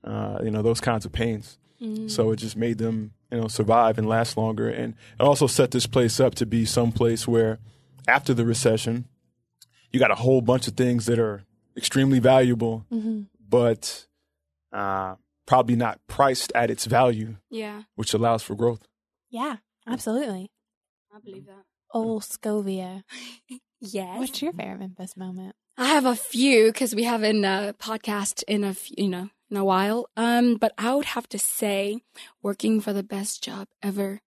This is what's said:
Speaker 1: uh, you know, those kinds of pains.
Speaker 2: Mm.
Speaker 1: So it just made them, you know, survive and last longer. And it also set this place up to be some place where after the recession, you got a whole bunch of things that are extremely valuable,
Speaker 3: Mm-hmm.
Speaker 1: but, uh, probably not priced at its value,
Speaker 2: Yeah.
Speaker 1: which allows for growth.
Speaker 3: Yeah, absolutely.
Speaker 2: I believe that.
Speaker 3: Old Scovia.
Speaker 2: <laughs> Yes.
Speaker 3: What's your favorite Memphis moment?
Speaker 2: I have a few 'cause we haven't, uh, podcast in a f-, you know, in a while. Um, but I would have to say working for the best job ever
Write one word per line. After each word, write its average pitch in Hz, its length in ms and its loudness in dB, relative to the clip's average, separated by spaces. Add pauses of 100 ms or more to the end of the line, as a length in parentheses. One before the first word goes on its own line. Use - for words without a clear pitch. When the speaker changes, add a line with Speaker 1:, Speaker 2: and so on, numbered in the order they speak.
Speaker 1:
uh, 107 400 -6
you 110 60 -2
know, 107 120 -2
those 117 180 2
kinds 113 260 -2
of 80 60 -10
pains. 113 460 -4 (220)
Speaker 2:
Mm. 220 300 -8
Speaker 1:
So 113 200 0
it 110 60 0
just 107 200 -8
made 113 220 -2
them, 110 360 -4 (180)
you 117 80 -4
know, 113 80 -4
survive 113 500 4
and 107 100 0
last 113 280 0
longer. 113 320 -2
And 117 260 -6 (240)
it - 40 4
also 143 240 6
set 127 240 4
this 123 160 0
place 120 340 2
up 127 160 4
to 117 100 0
be 113 180 2
some 117 280 0
place 117 340 0
where 113 320 2 (480)
after 135 280 2
the 117 100 2
recession, 117 600 0 (840)
you 131 60 0
got 117 120 6
a 98 60 4
whole 127 240 4
bunch 123 280 2
of 107 80 -8
things 123 300 2
that 117 120 2
are 104 240 -2 (340)
extremely 135 440 2
valuable, 117 720 4
Speaker 3:
Mm-hmm. 220 300 -4 (260)
Speaker 1:
but, 117 580 0 (680)
uh, 95 440 -4 (300)
probably 123 300 4
not 117 300 -2
priced - 480 0
at 117 160 2
its - 140 -4
value, 113 520 2 (120)
Speaker 2:
Yeah. 214 360 -10 (100)
Speaker 1:
which 107 180 -4
allows 117 300 2
for 107 120 -8
growth. 117 320 -2 (440)
Speaker 3:
Yeah, 247 260 -8 (300)
absolutely. 226 640 -6 (640)
Speaker 2:
I 214 60 -20
believe 190 260 -20
that. 196 180 -20 (280)
Speaker 3:
Old 226 300 -4
Scovia. 196 800 -6 (460)
Speaker 2:
<laughs> 254 120 -18 (200)
Yes. 190 380 -8
Speaker 3:
What's 262 240 -8
your 330 100 -4
favorite - 280 -12
Memphis 190 360 -14
moment? 185 380 -12 (220)
Speaker 2:
I 254 140 -2
have 294 140 4
a 240 120 2
few 233 560 4
'cause 220 240 -4
we 233 80 0
haven't, 214 400 0
uh, 202 300 -2
podcast 208 760 -6
in 208 160 0
a 196 60 -2
f-, - 280 -12
you 196 100 0
know, 180 220 -6 (200)
in 202 60 -6
a 196 80 0
while. 196 520 0
Um, 240 400 2
but 220 200 0
I 233 200 -2
would 285 80 0
have - 240 -8
to 208 100 -8
say 202 600 -2 (420)
working 214 380 0
for 208 120 -4
the 196 120 -2
best 202 400 -8
job 196 240 -12 (120)
ever 196 460 -6